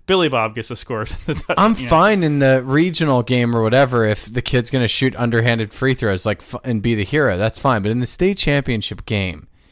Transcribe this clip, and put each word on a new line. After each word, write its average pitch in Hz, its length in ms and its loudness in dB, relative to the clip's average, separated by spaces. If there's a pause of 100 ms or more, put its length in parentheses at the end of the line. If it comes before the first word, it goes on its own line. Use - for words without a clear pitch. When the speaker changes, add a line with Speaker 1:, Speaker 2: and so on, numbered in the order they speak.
Speaker 1:
Billy 180 240 2
Bob 110 240 -2
gets 113 140 -8
to 120 80 -10
score. 113 300 -6 (220)
<laughs> - 180 -6 (120)
Speaker 2:
I'm 220 180 4
Speaker 1:
You - 60 -6
know. 127 80 -6
Speaker 2:
fine 185 320 4
in 151 160 0
the 131 260 4
regional 147 580 2
game 120 320 0
or 117 80 2
whatever 123 440 4
if 107 180 -2
the 117 160 -6
kid's 123 300 -2
gonna 123 180 0
shoot - 280 0
underhanded 117 580 0
free 131 180 0
throws, 104 320 -2
like, 107 140 -2
f-, - 260 -14
and 113 160 -2
be 117 140 0
the 104 100 0
hero. 131 320 0
That's 107 220 -2
fine. 120 240 0
But 104 80 -2
in 120 100 -2
the 123 60 -2
state 190 320 0
championship 135 680 -2
game, 92 440 -6 (240)